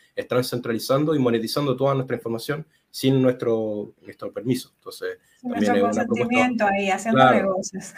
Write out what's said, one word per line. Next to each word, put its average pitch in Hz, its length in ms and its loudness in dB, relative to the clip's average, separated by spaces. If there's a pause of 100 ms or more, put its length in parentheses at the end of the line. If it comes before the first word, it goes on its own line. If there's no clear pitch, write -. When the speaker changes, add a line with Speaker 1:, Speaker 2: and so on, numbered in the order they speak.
(160)
Speaker 1:
están 123 280 -2
centralizando 127 720 -2
y 143 40 2
monetizando 123 560 0
toda 135 200 2
nuestra 131 200 -2
información 120 500 -6 (260)
sin 135 300 4
nuestro, 113 800 0
nuestro 101 300 -12
permiso. 127 440 -4
Entonces, - 420 -10 (240)
Speaker 2:
Sin 247 100 -8
Speaker 1:
también 101 220 2
Speaker 2:
nuestro - 160 2
Speaker 1:
es 214 60 -2
una - 100 -2
propuesta - 20 -8
Speaker 2:
consentimiento 233 580 0
ahí, 196 240 0
haciendo 190 280 0
Speaker 1:
Claro. 123 200 6
Speaker 2:
negocios. - 600 -4